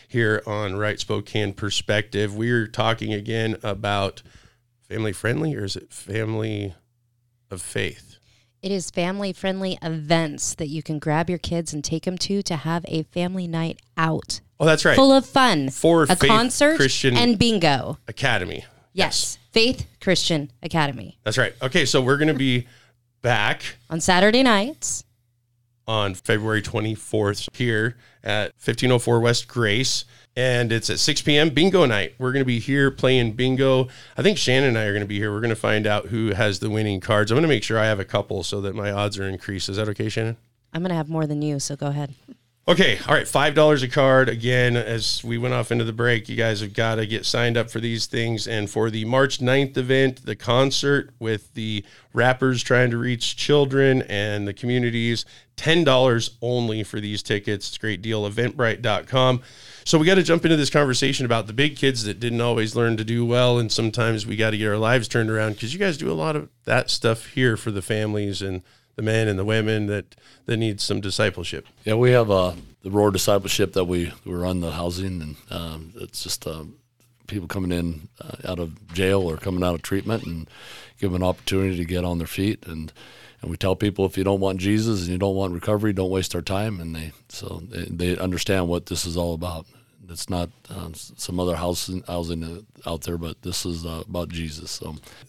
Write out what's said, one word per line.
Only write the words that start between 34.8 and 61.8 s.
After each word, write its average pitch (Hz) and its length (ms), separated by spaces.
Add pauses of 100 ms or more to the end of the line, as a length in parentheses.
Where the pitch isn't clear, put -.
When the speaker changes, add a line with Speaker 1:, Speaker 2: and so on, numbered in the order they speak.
Speaker 1:
are 101 60
gonna 104 120
be 101 140
here. 107 120
We're 104 120
gonna 117 120
find 107 320
out 104 200
who 110 260
has 101 260
the 107 120
winning 104 300
cards. 107 300
I'm 117 60
gonna 165 120
make 117 140
sure 113 160
I 110 80
have 107 140
a 92 40
couple 98 380
so 101 200
that 98 120
my 104 160
odds 101 280
are 98 100
increased. 95 400
Is 98 80
that 107 140
okay, 110 180
Shannon? 113 280 (360)
Speaker 2:
I'm 165 100
gonna 180 120
have 156 160
more 160 160
than 147 160
you, 147 180
so 143 160
go 143 120
ahead. 143 260 (520)
Speaker 1:
Okay, 165 400
all 147 80
right, 131 140
five 143 260
dollars 151 280
a 131 60
card. 131 420
Again, 123 440
as 113 480
we 117 140
went 123 160
off 120 180
into 117 140
the 113 80
break, 117 380
you 113 60
guys 110 260
have 104 100
gotta 113 320
get 107 220
signed 120 320
up 117 120
for - 80
these 113 280
things. 113 420
And 104 220
for 110 180
the 110 160
March 131 380
ninth 135 340
event, 131 480
the 107 100
concert 135 840
with 113 340
the 107 320 (300)
rappers 127 480
trying 123 300
to 117 40
reach 123 400
children 135 720
and 104 400
the 101 60
communities, 117 720 (300)
ten 165 280
dollars 127 560
only 117 420
for 107 180
these 104 220
tickets. 104 460
It's - 80
a - 40
great 104 200
deal, 107 280
eventbrite 113 520
dot 104 260
com. 127 360 (420)
So - 140
we 156 80
gotta 190 160
jump 170 240
into 160 100
this 143 140
conversation 135 560
about 113 200
the 110 60
big 143 240
kids 127 280